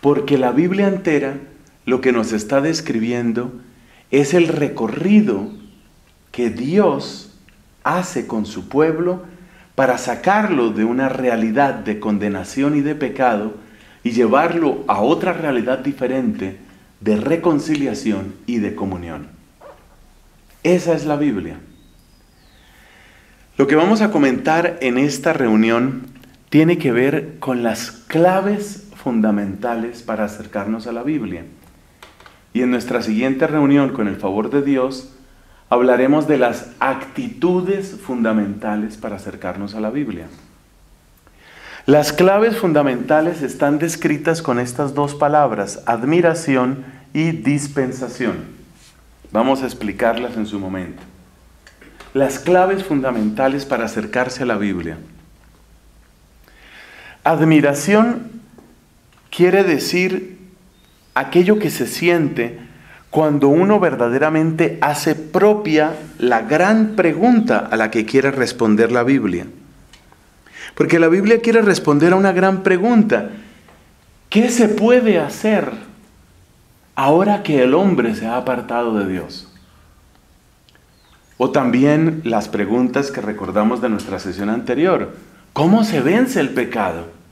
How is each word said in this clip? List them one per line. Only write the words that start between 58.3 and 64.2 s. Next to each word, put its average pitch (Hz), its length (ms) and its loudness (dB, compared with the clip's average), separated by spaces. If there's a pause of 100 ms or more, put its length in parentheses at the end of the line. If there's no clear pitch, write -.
quiere 185 280 6
decir 180 760 0 (760)
aquello 175 420 4
que 165 140 -2
se 117 160 -4
siente 143 720 0 (500)
cuando 147 380 2
uno 185 320 4
verdaderamente 156 1000 0